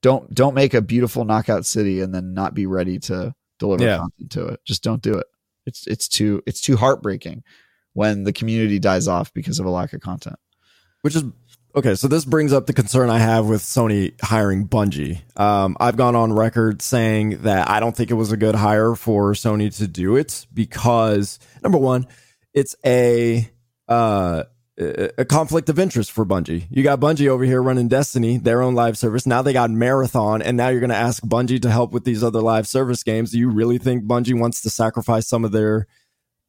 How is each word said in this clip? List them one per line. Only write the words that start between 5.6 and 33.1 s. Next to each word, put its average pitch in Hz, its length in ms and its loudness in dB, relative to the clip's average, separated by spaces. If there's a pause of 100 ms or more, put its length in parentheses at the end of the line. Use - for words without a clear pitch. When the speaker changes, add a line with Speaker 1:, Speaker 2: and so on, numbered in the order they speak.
Speaker 1:
It's, - 220 -14
it's - 220 -6
too, 104 360 0
it's - 140 -8
too 135 160 2
heartbreaking 107 680 -2 (500)
when 104 320 -2
the 101 80 0
community 110 460 0
dies 92 280 0
off 90 260 -2
because 101 260 -6
of 92 60 -4
a 92 40 -2
lack 90 240 -4
of - 80 -14
content. - 340 -12 (680)
Speaker 2:
Which 147 120 0
is, 160 80 0 (500)
okay, 123 220 2
so 135 140 -2
this 151 160 0
brings 151 260 2
up 135 160 2
the 139 60 -2
concern 127 360 2
I 113 100 2
have 113 280 4
with 107 140 0
Sony 107 600 0
hiring 101 460 0
Bungie. 85 540 -2 (180)
Um, 101 400 2
I've 117 160 0
gone 123 220 2
on 113 160 2
record 110 480 2
saying 107 640 0
that 95 260 0
I 107 100 2
don't 113 160 -2
think 120 160 -2
it 120 40 0
was 110 180 0
a 110 40 -2
good 107 180 2
hire 107 380 2
for 104 380 0
Sony 104 460 -2
to 104 100 -4
do 92 300 0
it - 360 -4
because, 113 840 0 (240)
number 180 140 2
one, 127 300 0 (460)
it's 139 220 -2 (100)
a, 120 640 2 (380)
uh, 101 560 0 (360)
a, 90 420 -4
a 127 40 0
conflict 156 440 0
of 147 80 0
interest 165 340 0
for 110 140 -2
Bungie. 85 460 -2
You 131 100 0
got 139 180 2
Bungie 143 280 2
over 131 160 2
here 127 180 2
running 127 280 0
Destiny, 127 480 0
their 117 260 2
own 127 100 2
live 117 240 2
service. 117 300 0
Now 127 160 2
they 139 100 2
got 120 160 2
Marathon, 117 720 0
and 123 160 0
now 127 120 2
you're 127 120 2
gonna 120 140 0
ask 117 260 -2
Bungie 117 400 0
to 123 80 2
help 117 220 2
with 120 140 -4
these 117 180 0
other 113 180 0
live 113 260 2
service 127 360 -2
games. 113 280 0